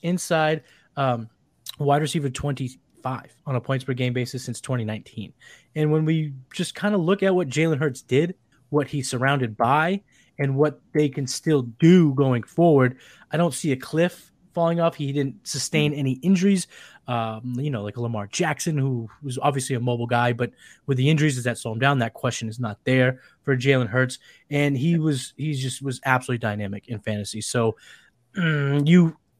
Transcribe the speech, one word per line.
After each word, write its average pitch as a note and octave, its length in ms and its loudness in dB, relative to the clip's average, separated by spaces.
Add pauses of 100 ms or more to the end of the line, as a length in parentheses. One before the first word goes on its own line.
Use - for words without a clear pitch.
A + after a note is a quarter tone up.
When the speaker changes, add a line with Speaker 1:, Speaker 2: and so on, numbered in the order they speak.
Speaker 1:
inside, D#3+ 580 0 (340)
um, B2 320 0 (520)
wide D3 240 2
receiver C#3+ 260 -2
twenty-five C3 1040 -8 (120)
on C3+ 80 -2
a A#2+ 60 -2
points C3 220 -4
per C3+ 100 -4
game B2 200 -2
basis B2 300 -6
since - 180 -10
twenty A#2+ 240 -4
nineteen. G#2+ 480 -10 (420)
And D3+ 160 0
when D#3 140 2
we D#3 280 0 (200)
just - 220 -6
kinda G#3 240 0
look F#3 240 0
at F#3+ 100 4
what F3 160 0
Jalen D3+ 300 0
Hurts C#3 240 -2
did, D#3+ 320 2 (340)
what D3 200 0
he's C#3 200 -6
surrounded B2+ 480 0
by, D#3 460 2 (340)
and C3+ 180 0
what C#3+ 240 2 (140)
they D3+ 160 2
can C3+ 160 -6
still C#3+ 380 0
do E3 500 6
going C3 300 2
forward, C#3 540 4 (340)
I D#3 60 -2
don't E3 180 0
see D#3 160 -2
a B2+ 60 0
cliff - 540 -4 (220)
falling E3+ 280 0
off. E3 140 0
He C#3 180 -6
didn't C#3 340 -4
sustain D3 460 0
Speaker 2:
Mm-hmm. C#3 60 -6
Speaker 1:
any C3+ 120 0 (120)
injuries, F#3+ 440 2 (400)
um, A#2 500 -4
you C#3+ 120 -4
know, A2+ 140 -4
like G#2 120 -8
a A#2+ 60 -8
Lamar A2 260 -6
Jackson, D#3 500 -4
who B2+ 320 -2 (140)
was C3 180 -8
obviously C#3 360 -2
a - 20 -4
mobile A#2+ 280 -2
guy, A#2+ 260 2
but A#2+ 180 -4 (360)
with C3+ 100 0
the C3 120 2
injuries, D3+ 260 2
does A#2+ 100 -4
that A#2+ 120 -2
slow A#2 140 -8
him A2 80 -6
down? C3+ 200 2
That A2+ 140 -2
question A#2 360 -4
is A2+ 100 -10
not G#2+ 240 -6
there B2+ 380 2 (220)
for C#3 120 0
Jalen B2+ 320 2
Hurts. B2+ 320 -2 (300)
And C#3+ 280 0
he D#3 140 0
Speaker 2:
Yeah. E3+ 60 2
Speaker 1:
was, D3+ 400 -2
he D3+ 160 -4
just C3 280 -6
was C3+ 220 -8
absolutely B2+ 360 0
dynamic G#2 500 -6
in G#2+ 100 -8
fantasy. G#2 400 -6
So, A2+ 380 0 (580)
mm, D3 500 0
you, E3 300 6 (240)